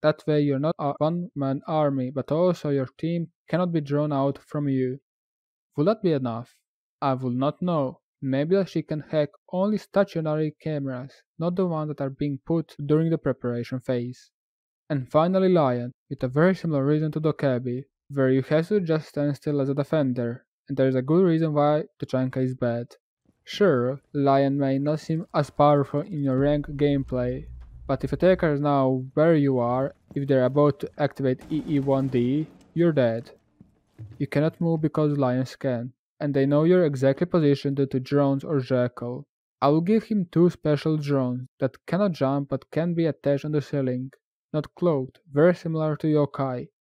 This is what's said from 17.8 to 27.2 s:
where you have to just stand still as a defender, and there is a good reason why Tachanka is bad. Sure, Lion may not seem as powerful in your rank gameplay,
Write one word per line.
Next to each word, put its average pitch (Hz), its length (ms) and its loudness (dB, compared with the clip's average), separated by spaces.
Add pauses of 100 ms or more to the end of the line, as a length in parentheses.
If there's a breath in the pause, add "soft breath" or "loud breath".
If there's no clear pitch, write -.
where 135 180 2
you 131 140 4
have 156 260 0
to 208 120 2
just 160 280 -2
stand 143 280 -2
still 147 260 -2
as 135 80 0
a 139 40 0
defender, 131 680 -2 (240)
and 139 80 -6
there 135 120 4
is 131 60 0
a 127 80 0
good 160 220 4
reason 160 300 2
why 147 300 2 (140)
Tachanka 131 440 -2
is 127 120 -2
bad. 120 340 -4 (560)
Sure, 135 580 0 (100)
Lion 139 460 2
may 135 200 0
not 147 220 -2
seem 160 240 -4 (100)
as 151 140 0
powerful 147 540 2
in 151 200 -6
your 131 160 0
rank 143 280 0 (100)
gameplay, 135 680 -2 (400)